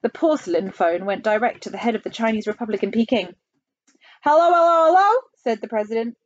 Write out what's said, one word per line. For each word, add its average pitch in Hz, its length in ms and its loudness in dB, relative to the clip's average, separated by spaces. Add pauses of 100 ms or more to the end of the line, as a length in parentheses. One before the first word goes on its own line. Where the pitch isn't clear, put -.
The - 80 -2
porcelain 190 600 -2
phone 175 340 -2
went 196 180 -6
direct 214 400 -2
to - 60 -14
the 196 80 -14
head 226 180 -2
of 214 80 -6
the - 60 -8
Chinese 220 380 -4
Republic 214 360 -6
in 196 80 -4
Peking. 220 440 -2 (880)
Hello, 320 280 4
hello, 339 360 4
hello, 403 340 4 (140)
said 226 260 -4
the 226 60 -12
president. 226 580 -6